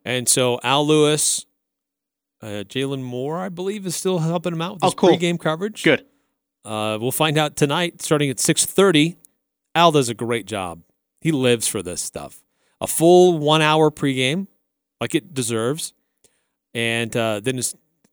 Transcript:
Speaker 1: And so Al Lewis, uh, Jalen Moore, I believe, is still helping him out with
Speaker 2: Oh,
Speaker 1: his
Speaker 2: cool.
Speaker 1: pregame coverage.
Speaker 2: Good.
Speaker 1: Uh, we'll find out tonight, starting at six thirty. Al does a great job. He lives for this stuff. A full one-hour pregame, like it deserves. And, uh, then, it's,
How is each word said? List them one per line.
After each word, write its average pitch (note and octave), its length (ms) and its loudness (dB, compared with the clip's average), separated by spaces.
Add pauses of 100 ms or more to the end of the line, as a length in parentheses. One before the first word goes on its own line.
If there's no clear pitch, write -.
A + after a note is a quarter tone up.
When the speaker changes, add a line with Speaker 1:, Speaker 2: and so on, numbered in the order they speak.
Speaker 1:
And B2 240 -4
so B2 340 2
Al C#3 240 0
Lewis, D3+ 580 2 (960)
uh, G#2 240 -10
Jalen C3+ 380 -6
Moore, B2+ 360 -8
I F#3 100 -8
believe, F#3+ 380 -8
is E3 100 -6
still F#3 240 -2
helping E3+ 340 -2
him E3 80 -6
out E3+ 120 -8
with F3+ 100 -2
Speaker 2:
Oh, - 40 2
Speaker 1:
his F3 60 0
Speaker 2:
cool. F#3 160 6
Speaker 1:
pregame E3+ 280 2
coverage. E3+ 440 -6
Speaker 2:
Good. D3 240 4 (580)
Speaker 1:
Uh, G#2+ 360 -4
we'll B2+ 120 -2
find D#3 240 0
out D3+ 200 0
tonight, D3+ 440 -2
starting D3 300 0
at - 100 -8
six - 240 0
thirty. F3 520 4 (580)
Al E3 180 6
does C3+ 160 2
a A#2 60 -6
great A2+ 320 -6
job. F2+ 360 -8 (380)
He D#3+ 120 -2
lives B2 360 2
for G2+ 140 -4
this E2+ 180 -8
stuff. - 420 -14 (380)
A - 60 -6
full F3+ 520 6
one-hour D#3 520 4
pregame, C#3 560 -2 (540)
like A#2+ 140 -4
it C#3 200 -6
deserves. A#2+ 580 -4 (800)
And, A#2 440 -4
uh, A2 240 -2
then, B2+ 180 -4
it's, - 160 -6 (380)